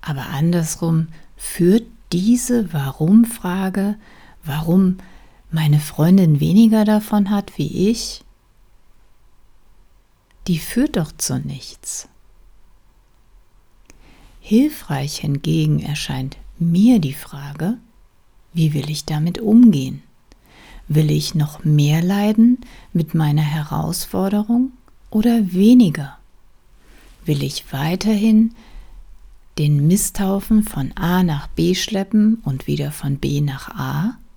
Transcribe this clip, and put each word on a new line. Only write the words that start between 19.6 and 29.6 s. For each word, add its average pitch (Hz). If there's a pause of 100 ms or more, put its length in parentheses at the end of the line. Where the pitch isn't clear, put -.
Will 151
ich 151
noch 147
mehr 151
leiden 214 (340)
mit 165
meiner 151
Herausforderung 190 (360)
oder 214
weniger? 185 (1040)
Will 143
ich -
weiterhin 214 (1040)
den 147